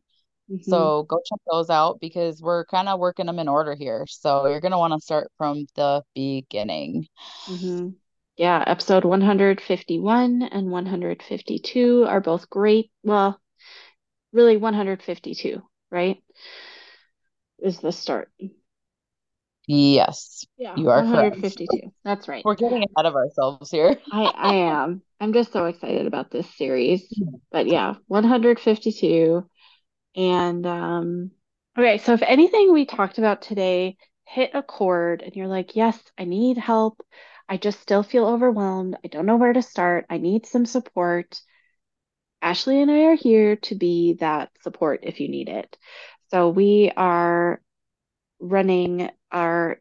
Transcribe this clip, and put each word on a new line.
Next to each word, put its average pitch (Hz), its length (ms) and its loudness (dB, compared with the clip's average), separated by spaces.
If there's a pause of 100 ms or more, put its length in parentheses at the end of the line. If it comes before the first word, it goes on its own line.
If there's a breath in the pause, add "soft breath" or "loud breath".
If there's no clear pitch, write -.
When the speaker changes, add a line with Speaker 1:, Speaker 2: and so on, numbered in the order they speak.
(520)
Speaker 1:
Mm-hmm. 190 180 -10
Speaker 2:
So 156 340 2
go 160 220 -4
check 214 140 -12 (120)
those 165 200 -2
out 160 280 0
because 165 400 -6
we're 170 260 -4
kinda 190 320 -2
working 180 300 -4
'em 170 120 -6
in 160 80 -4
order 147 260 -2
here. 131 340 -8
So 139 380 -2
you're 143 160 -2
gonna 185 160 -2
wanna 165 220 0
start 151 400 -6
from 147 340 -6
the 143 300 -2 (100)
beginning. 131 960 -8 (420 loud breath)
Speaker 1:
Mm-hmm. 180 400 -8 (480)
Yeah, 170 300 2
episode 185 380 2
one 185 160 2
hundred 196 400 2
fifty-one 226 840 -2
and 196 260 -6
one 180 160 -6
hundred 175 380 -6
fifty-two - 840 0
are 196 140 0
both 165 280 -4
great. 214 420 2 (120)
Well, 202 380 0 (920 loud breath)
really 233 240 6
one 208 180 -2
hundred 190 260 -2
fifty-two, - 600 -10 (260)
right? 180 320 -2 (1400 loud breath)
Is 185 220 -4
the 160 120 -4
start. 135 380 -8 (1400)
Speaker 2:
Yes, - 800 2 (120)
Speaker 1:
Yeah, 226 180 -12
Speaker 2:
you 160 140 0
are 123 120 6
correct. 233 100 0
Speaker 1:
one 233 40 2
hundred 208 260 2
fifty-two. 190 500 -6 (120)
That's 202 240 -6
right. 139 180 -10
Speaker 2:
We're 208 80 0
getting 233 300 -2
ahead - 240 0
of 151 80 -2
ourselves 135 560 -4
here. 175 340 4
<laughs> - 60 -16
Speaker 1:
I, 214 140 0
I 202 300 0
am. 170 460 0 (180)
I'm 214 140 -2
just 233 180 2
so 180 140 -2
excited - 400 -4
about - 240 -6
this - 260 -8
series. 135 540 0
Speaker 2:
Yeah. 180 220 -6 (200)
Speaker 1:
But 147 140 0
yeah, 117 300 0 (100)
one 214 200 0
hundred 240 340 4
fifty-two. 175 880 0 (680 soft breath)
And, 175 500 0
um, 175 640 -6 (460)
okay, 233 200 4
so 240 160 2
if 226 80 4
anything 359 500 6
we 294 140 4
talked - 320 -4
about 214 240 0
today 185 560 -2 (280 soft breath)
hit - 280 -2
a 277 100 -4
chord 170 600 -2
and 185 120 -16
you're 190 120 -8
like, 190 280 -6
"Yes, 226 240 0 (180)
I 185 80 -10
need 233 320 -2
help. 220 440 0 (480 loud breath)
I 190 80 -6
just 202 240 -4
still 202 220 0
feel 226 240 2
overwhelmed. 202 760 -2
I 175 40 -12
don't 160 180 -6
know 220 120 4
where 240 160 4
to 254 100 2
start. 175 480 -2
I 170 80 -4
need 202 260 -2
some 240 220 0
support." 175 720 -4 (1000)
Ashley 185 380 0
and 285 120 4
I 302 140 4
are 320 100 6
here 220 400 4
to 208 200 -8
be 170 440 2
that 156 320 -2 (100)
support 160 420 -4
if - 160 -10
you 143 80 -6
need 139 220 -8
it. 98 260 -12 (540 loud breath)
So 175 200 2
we 202 460 4
are 175 640 0 (800)
running 180 720 0 (220)
our 170 500 -2